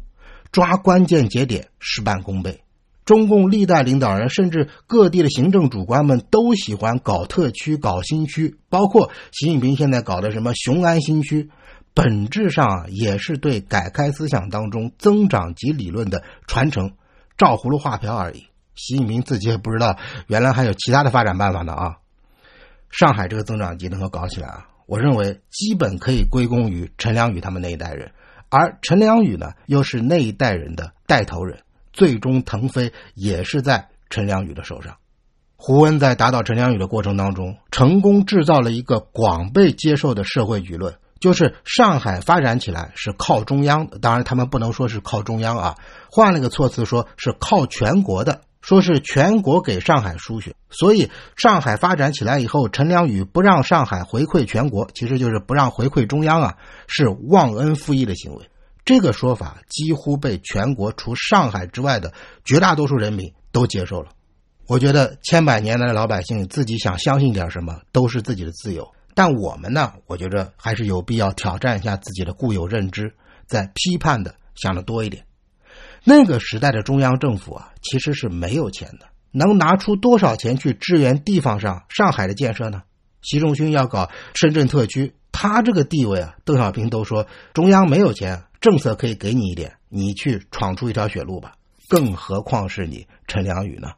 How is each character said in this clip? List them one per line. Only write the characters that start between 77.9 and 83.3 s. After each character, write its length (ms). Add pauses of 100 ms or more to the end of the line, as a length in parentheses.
实 160
是 140
没 260
有 160
钱 180 (100)
的， 80 (240)
能 280
拿 180
出 180
多 240
少 160
钱 220
去 160
支 260
援 240
地 180
方 200
上 280
上 220
海 160
的 80
建 200
设 160
呢？ 120 (400)
习 180